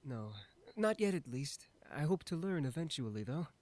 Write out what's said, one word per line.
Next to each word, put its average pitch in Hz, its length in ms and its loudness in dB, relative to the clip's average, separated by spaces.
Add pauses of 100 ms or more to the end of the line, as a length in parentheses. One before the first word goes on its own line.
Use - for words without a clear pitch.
No, 113 280 -6 (440)
not 214 240 4
yet 202 140 6
at 180 140 0
least. 131 400 -4 (260)
I - 80 -4
hope 165 240 4
to - 100 -4
learn 170 300 0
eventually, 123 580 -2
though. 143 240 -2 (140)